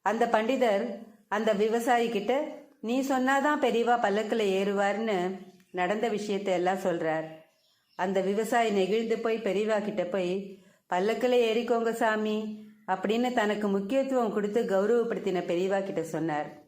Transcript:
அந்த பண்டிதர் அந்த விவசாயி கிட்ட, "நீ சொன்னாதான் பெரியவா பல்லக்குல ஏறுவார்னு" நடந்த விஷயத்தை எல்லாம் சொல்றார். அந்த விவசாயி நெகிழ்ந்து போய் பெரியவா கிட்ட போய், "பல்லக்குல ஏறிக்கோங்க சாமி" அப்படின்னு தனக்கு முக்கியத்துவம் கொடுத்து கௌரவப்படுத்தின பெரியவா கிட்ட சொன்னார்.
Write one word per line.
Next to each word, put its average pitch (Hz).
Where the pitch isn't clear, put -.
அந்த 226
பண்டிதர் 226
அந்த 220
விவசாயி 233
கிட்ட, 240
"நீ 240
சொன்னாதான் 269
பெரியவா 233
பல்லக்குல 220
ஏறுவார்னு" 196
நடந்த 202
விஷயத்தை 202
எல்லாம் 180
சொல்றார். 160
அந்த 190
விவசாயி 220
நெகிழ்ந்து 202
போய் 226
பெரியவா 208
கிட்ட 185
போய், 185
"பல்லக்குல 220
ஏறிக்கோங்க 233
சாமி" 214
அப்படின்னு 214
தனக்கு 208
முக்கியத்துவம் 233
கொடுத்து 208
கௌரவப்படுத்தின 196
பெரியவா 185
கிட்ட 165
சொன்னார். 156